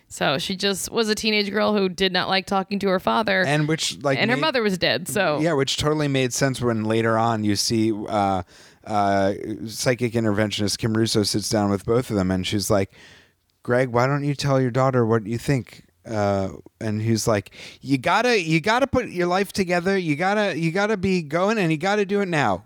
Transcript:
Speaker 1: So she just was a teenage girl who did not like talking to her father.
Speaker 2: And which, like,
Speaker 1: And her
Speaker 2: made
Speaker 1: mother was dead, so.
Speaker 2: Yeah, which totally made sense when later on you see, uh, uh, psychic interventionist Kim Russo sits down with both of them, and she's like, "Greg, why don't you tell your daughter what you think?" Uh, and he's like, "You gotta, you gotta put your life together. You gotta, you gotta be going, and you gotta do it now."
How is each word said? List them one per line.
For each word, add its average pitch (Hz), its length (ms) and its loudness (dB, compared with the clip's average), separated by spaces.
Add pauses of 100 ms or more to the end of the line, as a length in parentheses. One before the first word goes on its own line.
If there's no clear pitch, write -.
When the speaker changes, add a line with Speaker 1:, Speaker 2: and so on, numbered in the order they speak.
Speaker 1:
So 151 320 -2
she 190 160 -4
just 196 380 -4
was 226 160 0
a 214 80 2
teenage 208 340 0
girl 208 240 0
who 196 140 2
did 185 240 -2
not 175 160 0
like 190 180 0
talking 196 340 -2
to 196 80 0
her 185 120 2
father. 214 440 0
Speaker 2:
And 147 220 2
which, 156 360 -2
like, 139 160 0
Speaker 1:
And 214 120 2
her 247 60 2
Speaker 2:
made 254 60 0
Speaker 1:
mother 294 200 0
was 202 160 0
dead, 151 300 0
so. 151 320 0
Speaker 2:
Yeah, 160 140 2
which 135 240 0
totally 151 280 0
made 131 280 0
sense 135 260 0
when 113 240 0
later 113 320 2
on 113 280 2
you 104 120 2
see, 113 340 0 (180)
uh, 98 340 0 (420)
uh, 98 480 2 (340)
psychic 117 460 -2
interventionist 107 640 0
Kim 110 180 -2
Russo 110 280 2
sits 98 260 -2
down 104 220 2
with 98 160 -2
both 120 240 0
of 110 60 0
them, 92 140 2
and 92 160 -2
she's 104 220 -2
like, 98 220 2 (720)
"Greg, 123 260 2
why 120 200 2
don't 143 160 0
you 143 100 0
tell 135 260 0
your 127 120 0
daughter 127 340 2
what 110 180 2
you 117 140 -4
think?" - 460 -4 (200)
Uh, 101 440 0 (320)
and 107 200 -4
he's 110 280 0
like, 104 240 0 (280)
"You 135 160 -2
gotta, 202 460 2
you 160 180 2
gotta 240 280 0
put 247 180 0
your 175 220 -2
life 190 240 0
together. 180 440 0
You 165 200 0
gotta, 190 420 0
you 165 140 0
gotta 208 240 0
be 185 260 0
going, 180 360 0
and 175 120 2
you 156 80 0
gotta 202 260 0
do 202 180 0
it 196 60 -2
now." 127 380 0